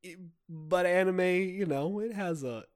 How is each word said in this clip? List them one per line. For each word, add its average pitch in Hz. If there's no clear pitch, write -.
it, 180
but 165
anime, 185
you 185
know, 156
it 226
has 175
a 117